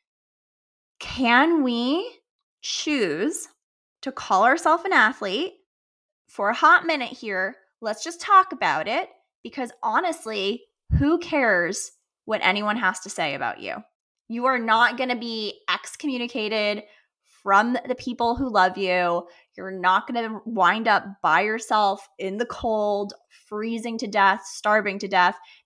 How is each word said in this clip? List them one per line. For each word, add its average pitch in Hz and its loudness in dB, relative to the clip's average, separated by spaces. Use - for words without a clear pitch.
can 269 4
we 254 0
choose 240 -2
to 262 -8
call 196 2
ourselves 320 4
an 381 -4
athlete 226 0
for 202 -2
a 233 0
hot 330 6
minute 294 -4
here? 202 -6
Let's 220 -6
just 339 -10
talk 370 4
about 156 -2
it, 285 -4
because 240 -8
honestly, 226 -2
who 311 2
cares 208 0
what 214 -4
anyone 208 0
has 196 -2
to 208 -12
say 156 -4
about 123 -6
you? 92 -8
You 240 -4
are 262 2
not 226 2
gonna 254 -2
be 220 -8
excommunicated 214 -4
from 214 4
the 254 -4
people 240 -2
who 262 -4
love 185 4
you. 180 0
You're 190 -12
not 185 0
gonna 226 -6
wind 196 2
up 196 2
by 165 4
yourself 214 0
in 190 -6
the 240 -4
cold, 208 -2
freezing 226 -8
to 220 -6
death, 196 2
starving 208 0
to 196 -8
death 190 2